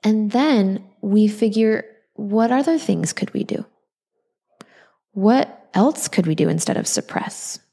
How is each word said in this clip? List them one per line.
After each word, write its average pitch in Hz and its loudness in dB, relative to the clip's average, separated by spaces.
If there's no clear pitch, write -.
And 214 2
then 226 2
we 208 4
figure, 220 0
what 220 0
other 285 2
things 170 -2
could - -6
we - -4
do? - -8
What 214 0
else 254 2
could 170 0
we 156 0
do 160 2
instead 160 -2
of - -4
suppress? - -6